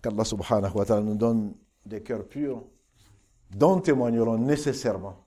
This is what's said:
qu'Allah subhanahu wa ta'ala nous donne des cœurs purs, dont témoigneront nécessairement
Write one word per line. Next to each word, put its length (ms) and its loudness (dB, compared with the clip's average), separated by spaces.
qu'Allah 220 -2
subhanahu 500 -2
wa 100 2
ta'ala 180 2
nous 120 -2
donne 400 0
des 160 -12
cœurs 240 -8
purs, 380 -6
dont 300 4
témoigneront 560 2
nécessairement 920 -2